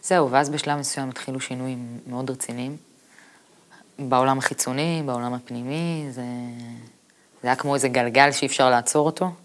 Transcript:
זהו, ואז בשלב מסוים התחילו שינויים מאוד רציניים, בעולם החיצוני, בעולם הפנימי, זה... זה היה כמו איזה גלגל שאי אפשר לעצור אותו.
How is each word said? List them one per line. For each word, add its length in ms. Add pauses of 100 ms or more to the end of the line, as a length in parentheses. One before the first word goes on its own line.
זהו, 280
ואז 180
בשלב 300
מסוים 300
התחילו 300
שינויים 680
מאוד 220
רציניים, 480 (1200)
בעולם 380
החיצוני, 680
בעולם 280
הפנימי, 760
זה... 120 (1200)
זה 60
היה 80
כמו 200
איזה 120
גלגל 440
שאי 160
אפשר 220
לעצור 360
אותו. 260 (140)